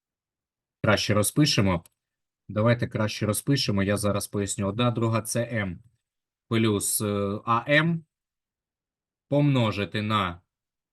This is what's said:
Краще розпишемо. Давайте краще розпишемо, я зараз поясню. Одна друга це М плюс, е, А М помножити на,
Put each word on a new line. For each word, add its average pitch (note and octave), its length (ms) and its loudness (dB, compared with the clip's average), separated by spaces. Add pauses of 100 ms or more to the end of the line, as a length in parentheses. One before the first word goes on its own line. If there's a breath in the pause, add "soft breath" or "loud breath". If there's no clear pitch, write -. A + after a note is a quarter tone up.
(840)
Краще G#2 320 2
розпишемо. G#2 720 2 (640)
Давайте A#2+ 380 2
краще G#2+ 400 -2
розпишемо, G#2+ 560 0
я G2 140 2
зараз G2 320 -2
поясню. G2+ 380 -4
Одна A#2 240 0
друга A2+ 320 0
це A#2 300 -4
М G2 260 -4 (720)
плюс, A2 520 0
е, G2+ 440 -2
А A#2+ 240 0
М D#3+ 360 2 (1200)
помножити A2+ 760 0
на, G2+ 380 -2 (520)